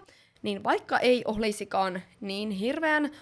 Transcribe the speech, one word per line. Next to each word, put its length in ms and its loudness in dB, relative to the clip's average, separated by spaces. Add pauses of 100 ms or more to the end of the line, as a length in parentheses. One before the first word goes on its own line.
(420)
niin 220 -4
vaikka 360 0
ei 260 4
olisikaan 760 -2 (200)
niin 300 -4
hirveän 580 0 (120)